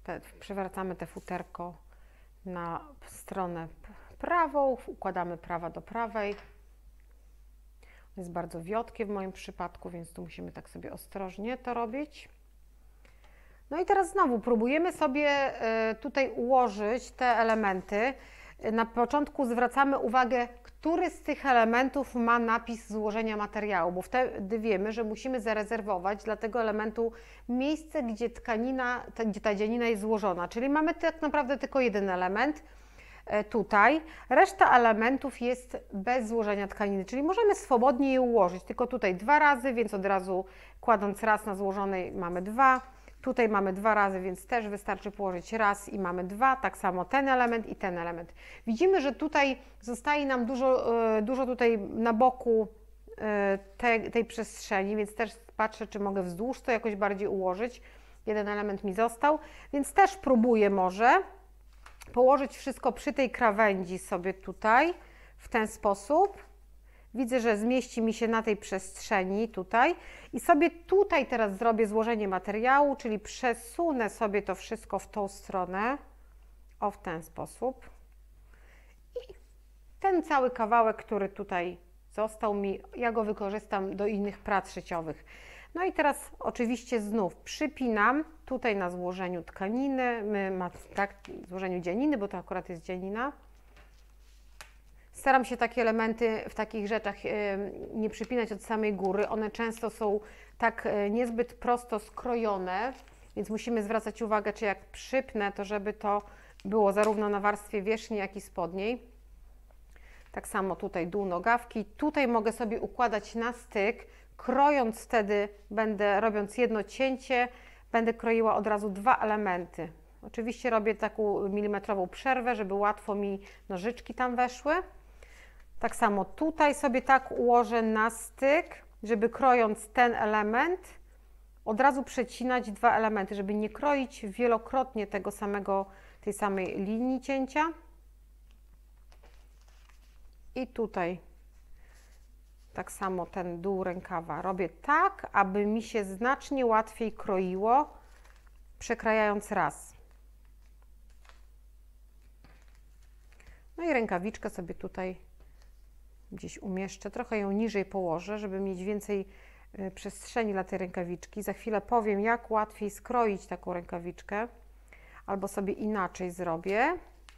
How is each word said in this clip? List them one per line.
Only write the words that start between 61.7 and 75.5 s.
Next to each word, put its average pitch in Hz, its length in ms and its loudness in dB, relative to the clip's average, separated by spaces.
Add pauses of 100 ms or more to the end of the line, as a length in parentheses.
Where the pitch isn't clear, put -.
położyć 262 440 6
wszystko - 340 -2
przy - 220 -4
tej 254 180 2
krawędzi 196 680 2
sobie 185 340 -4
tutaj 240 600 2 (440)
w - 120 -20
ten 220 180 0
sposób. 285 800 0 (680)
Widzę, 247 260 0
że 220 180 2
zmieści 233 440 0
mi 220 120 2
się 226 140 -2
na 233 160 2
tej 214 140 0
przestrzeni 196 920 -2
tutaj 233 460 2 (380)
i 233 60 -4
sobie 330 300 6
tutaj 370 560 2
teraz 214 320 0
zrobię 226 300 4
złożenie 214 400 0
materiału, 240 680 2
czyli 214 240 -4
przesunę 247 920 -2
sobie 208 320 0
to 190 140 -4
wszystko - 440 -8
w - 80 -12
tą 202 200 -4
stronę, 196 720 -4 (840)